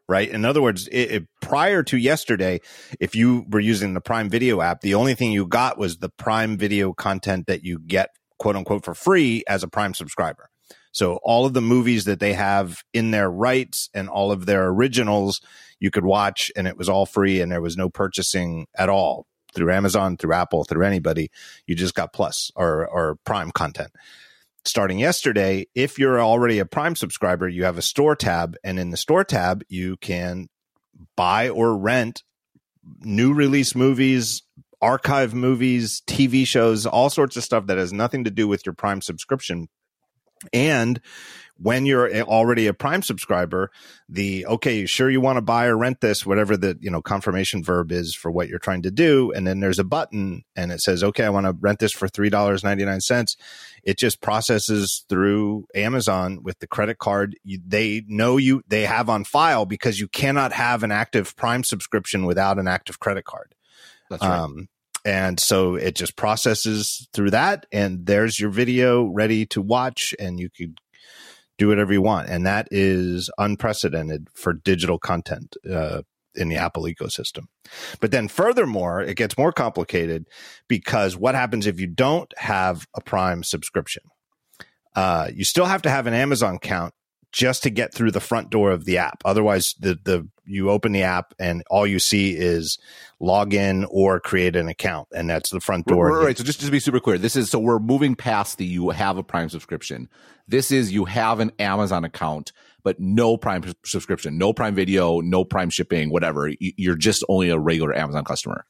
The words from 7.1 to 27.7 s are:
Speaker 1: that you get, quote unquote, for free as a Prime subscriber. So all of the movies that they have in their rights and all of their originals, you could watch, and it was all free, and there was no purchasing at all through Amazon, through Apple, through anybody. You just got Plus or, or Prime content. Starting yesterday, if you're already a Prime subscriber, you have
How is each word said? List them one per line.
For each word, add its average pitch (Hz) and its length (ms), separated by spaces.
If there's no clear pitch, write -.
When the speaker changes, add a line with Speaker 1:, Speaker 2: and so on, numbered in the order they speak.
Speaker 1:
that 85 160
you 87 160
get, 90 300
quote 104 160
unquote, 98 280
for 85 120
free 143 520
as 98 160
a 87 40
Prime 101 260
subscriber. - 560
So 90 320
all 120 220
of 135 80
the 123 80
movies 117 440
that 98 140
they 101 140
have 98 480
in 113 180
their 101 180
rights 123 640
and 98 160
all 101 220
of 92 160
their 95 200
originals, 104 720
you 98 120
could 95 140
watch, 101 500
and 92 120
it 87 120
was 90 100
all 98 160
free, 98 360
and 87 100
there 87 100
was 82 160
no 92 120
purchasing 90 760
at 95 140
all 98 380
through 85 180
Amazon, 95 460
through 82 160
Apple, 85 300
through 80 200
anybody. 82 460
You 85 80
just 87 180
got 82 180
Plus - 440
or, 82 320
or 80 360
Prime 92 280
content. - 400
Starting 98 340
yesterday, 104 680
if 131 220
you're 131 220
already 117 400
a 92 60
Prime 160 300
subscriber, 90 520
you 87 160
have 90 140